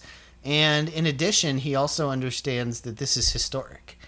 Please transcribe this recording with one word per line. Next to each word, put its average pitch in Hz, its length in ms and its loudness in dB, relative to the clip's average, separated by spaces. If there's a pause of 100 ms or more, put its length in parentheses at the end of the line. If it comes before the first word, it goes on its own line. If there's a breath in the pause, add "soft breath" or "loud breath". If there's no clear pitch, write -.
(440 loud breath)
And 151 460 4
in 160 160 0
addition, 156 540 2
he 139 160 -2
also 143 340 2
understands 123 720 -2
that 117 160 -8
this - 180 0
is 120 160 2
historic. - 680 -6 (100)